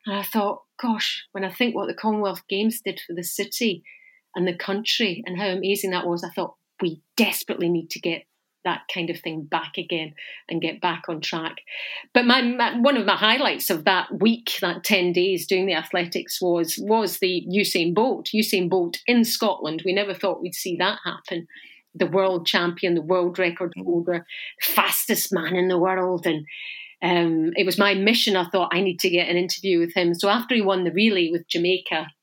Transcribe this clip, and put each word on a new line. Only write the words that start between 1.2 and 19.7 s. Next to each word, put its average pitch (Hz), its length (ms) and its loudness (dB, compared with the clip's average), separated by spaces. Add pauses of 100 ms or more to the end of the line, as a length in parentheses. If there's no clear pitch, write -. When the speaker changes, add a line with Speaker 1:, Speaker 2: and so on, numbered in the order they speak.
Speaker 1:
when 190 140 -6
I 185 80 -6
think 233 240 -2
what 196 100 -4
the 170 80 -6
Commonwealth 208 540 -2
Games 214 360 0
did 190 220 -6
for 170 80 -10
the 175 80 -6
city 226 600 -4 (500)
and 180 100 0
the 180 120 0
country 202 680 -2
and 180 140 -6
how 202 120 -2
amazing 190 420 -2
that 175 160 -2
was, 175 160 -2
I 170 60 -8
thought, - 260 -6 (240)
"We 165 200 -2 (160)
desperately 202 520 0
need 165 220 0
to - 100 -10
get 165 240 -4 (400)
that 175 180 -4 (120)
kind 170 160 -4
of 170 80 -6
thing 160 240 -8
back 160 340 -6
again 160 380 -6 (340)
and 170 140 -2
get 160 180 -4
back 165 280 -2
on 160 120 -6
track." 165 360 -6 (580)
But 247 120 6
my, 247 160 6
my, 240 360 0
one 262 180 6
of 220 80 0
my 190 120 4
highlights 220 540 2
of 160 140 0
that 185 360 2
week, 226 400 2
that 175 240 -2
ten 180 280 2
days 180 340 2
doing 190 200 2
the 185 80 0
athletics 175 640 -4
was, 170 380 2
was 208 400 0
the 185 340 0
Usain 185 400 2
Bolt, 220 420 0
Usain 208 340 2
Bolt 175 380 0
in 240 180 6
Scotland. 190 600 -2